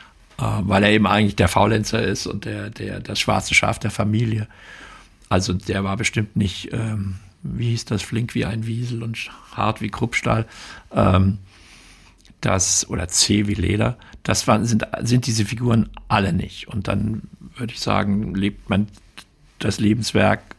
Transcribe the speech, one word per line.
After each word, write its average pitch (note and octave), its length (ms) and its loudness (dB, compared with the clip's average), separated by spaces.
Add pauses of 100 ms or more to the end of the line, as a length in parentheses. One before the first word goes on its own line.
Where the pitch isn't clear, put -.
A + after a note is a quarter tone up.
(380)
äh, A2+ 60 -4 (180)
weil G2 220 4
er G#2 80 6
eben G#2+ 160 6
eigentlich G2+ 280 4
der - 140 4
Faulenzer G#2+ 520 2
ist G2 240 -2
und - 200 -8
der, G#2 240 -8
der, G2+ 320 -8
das - 180 -6
schwarze G2+ 340 0
Schaf - 260 0
der G#2+ 120 -2
Familie. G#2+ 560 0 (800)
Also F#2+ 240 2
der G2 320 -2
war G2 140 -2
bestimmt G#2+ 400 -2
nicht, - 340 -2
ähm, G#2+ 440 -4 (280)
wie A#2 280 -2
hieß A#2 120 -2
das, A2 180 -2
flink A#2 320 -4
wie A#2 120 -2
ein A2 200 -4
Wiesel A#2 380 -6
und A2+ 140 -6
sch-, - 120 -10 (220)
hart G#2+ 300 -2
wie A2 80 -4
Kruppstahl. A2+ 560 0 (480)
Ähm, G2 460 4 (1000)
das, - 480 0
oder E2 200 -4
zäh G#2 400 2
wie G2+ 80 0
Leder. G#2 420 0 (260)
Das - 240 0
waren, - 180 4
sind, A#2 220 0 (140)
sind A#2+ 240 2
diese A2 180 0
Figuren A2+ 460 2 (180)
alle G2+ 240 2
nicht. - 360 -4
Und G#2+ 200 -6
dann G#2 360 -2 (340)
würde A#2 160 -8
ich - 60 -12
sagen, G2+ 560 0
lebt G2 340 -4
man G2+ 180 2 (720)
das G#2 220 -2
Lebenswerk G#2+ 800 2